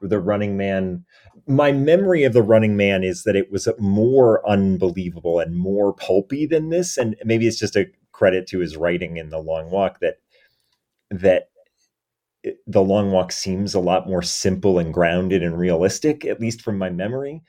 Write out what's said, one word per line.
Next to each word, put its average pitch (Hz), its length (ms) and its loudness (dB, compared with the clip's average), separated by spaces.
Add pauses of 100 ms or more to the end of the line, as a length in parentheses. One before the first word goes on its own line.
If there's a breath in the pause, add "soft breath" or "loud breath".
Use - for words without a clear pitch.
the 101 160 0
Running 101 380 -2
Man, 95 480 -4 (420 soft breath)
my 143 260 2
memory 160 520 2
of 123 80 2
the 117 100 6
Running 107 340 4
Man 98 280 2
is 92 200 -4
that 101 120 2
it 98 160 -2
was 98 160 -4 (100)
more 110 720 4
unbelievable 90 880 0
and 82 180 -4
more 98 360 0
pulpy 139 540 -2
than 156 240 -2
this. 175 280 -2
And 113 260 -2
maybe 113 220 2
it's 113 140 -2
just 107 160 -2
a 95 100 2 (260)
credit 92 360 2
to 92 120 -4
his 80 160 -6
writing 85 420 -4
in 80 100 -12
The 80 100 -10
Long 80 320 -8
Walk 95 300 -2
that, - 200 -4 (880)
that 92 400 0 (920)
it, - 140 -8 (100)
The 98 140 2
Long 98 320 2
Walk 92 180 0
seems 95 440 -6
a 95 60 0
lot 92 280 0
more 90 140 -2
simple 92 560 0
and 82 140 -2
grounded 90 500 0
and 85 160 -4
realistic, 90 640 0
at - 160 -6
least 113 220 -8
from 104 160 -6
my 95 100 -4
memory. 131 600 -8